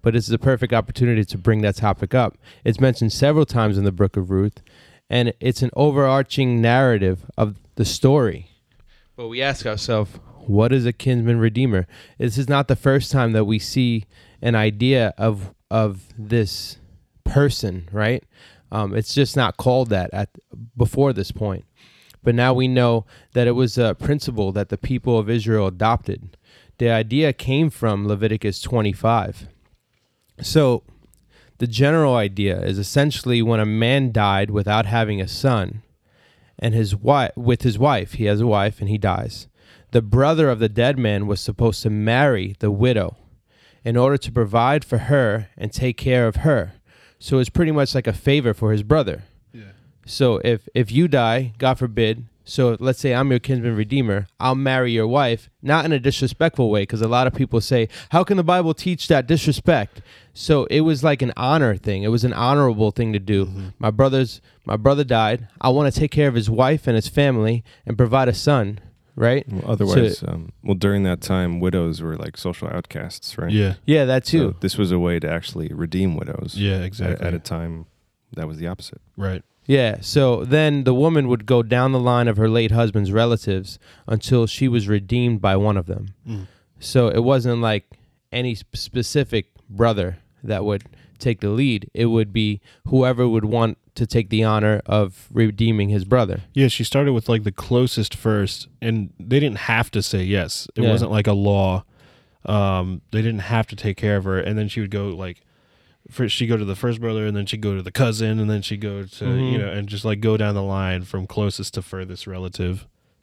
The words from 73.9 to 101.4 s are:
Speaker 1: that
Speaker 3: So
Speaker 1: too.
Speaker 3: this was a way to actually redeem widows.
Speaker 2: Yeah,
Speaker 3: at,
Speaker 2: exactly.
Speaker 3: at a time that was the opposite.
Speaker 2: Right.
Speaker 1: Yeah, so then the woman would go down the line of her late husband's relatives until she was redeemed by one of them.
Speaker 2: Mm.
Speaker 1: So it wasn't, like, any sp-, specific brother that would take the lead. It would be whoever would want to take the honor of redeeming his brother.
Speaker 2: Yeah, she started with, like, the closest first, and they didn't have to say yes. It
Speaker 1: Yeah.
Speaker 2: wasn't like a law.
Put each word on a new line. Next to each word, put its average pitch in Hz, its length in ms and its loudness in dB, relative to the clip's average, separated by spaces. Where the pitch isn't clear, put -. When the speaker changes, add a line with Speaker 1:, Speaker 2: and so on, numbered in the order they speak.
Speaker 1:
that 127 200 0
Speaker 3:
So - 60 -4
Speaker 1:
too. - 80 -10
Speaker 3:
this 95 140 -2
was 95 160 0
a 90 60 0
way 87 220 0
to 78 100 -6
actually 80 420 -8
redeem 85 440 -2
widows. - 420 -8
Speaker 2:
Yeah, 101 200 -2
Speaker 3:
at, 92 60 -4
Speaker 2:
exactly. 92 440 -6
Speaker 3:
at 87 80 -4
a 82 40 -6
time 82 460 -10
that 80 120 -10
was 78 100 -12
the 82 100 -10
opposite. - 340 -14
Speaker 2:
Right. 95 280 -6
Speaker 1:
Yeah, 127 360 2
so 123 440 2
then 147 380 2
the 127 120 2
woman 147 320 2
would 117 180 0
go 120 160 4
down 123 300 0
the 131 80 2
line 120 280 2
of 107 100 2
her 110 120 4
late 113 220 2
husband's 107 400 2
relatives 107 640 0
until 113 400 2
she 131 200 -2
was 117 200 0
redeemed 107 540 0
by 98 160 2
one 101 200 2
of 85 80 -2
them. 95 300 -8
Speaker 2:
Mm. 101 200 -10
Speaker 1:
So 120 300 2
it 113 140 2
wasn't, 120 380 0
like, 107 240 -2
any 123 260 -4
sp-, - 160 -18
specific 120 800 -4
brother 98 480 0
that 104 220 -4
would 101 200 -4
take 120 220 -2
the 101 100 0
lead. 113 420 0
It 117 140 0
would 110 260 2
be 107 280 0
whoever 127 420 2
would 110 160 0
want 113 320 0
to 117 140 -4
take 110 240 0
the 110 120 2
honor 107 440 2
of 104 440 -2
redeeming 110 580 0
his 104 140 0
brother. 101 380 0
Speaker 2:
Yeah, 135 140 4
she - 140 -4
started 139 300 0
with, 117 160 -2
like, 110 140 0
the 104 80 -2
closest 120 640 -2
first, 104 520 -2
and 113 380 -4
they 117 200 0
didn't 123 200 -2
have 113 320 0
to 104 100 -2
say 95 220 -2
yes. 95 520 -2
It 117 60 -2
Speaker 1:
Yeah. 120 80 4
Speaker 2:
wasn't 107 220 2
like 107 160 2
a 104 60 2
law. 98 500 0